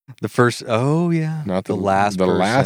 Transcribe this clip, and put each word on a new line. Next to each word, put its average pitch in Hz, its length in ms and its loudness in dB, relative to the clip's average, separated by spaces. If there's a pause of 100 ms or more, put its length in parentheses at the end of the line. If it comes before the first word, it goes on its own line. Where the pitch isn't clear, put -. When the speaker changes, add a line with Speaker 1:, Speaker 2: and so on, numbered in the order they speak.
(200)
Speaker 1:
The 110 80 -4
first, - 380 2
oh, 143 440 0
yeah. 160 360 -4
Speaker 2:
Not 95 200 -4
the, 98 100 -2
Speaker 1:
The 98 40 -4
last 98 380 0
Speaker 2:
the 92 80 2
last 92 400 2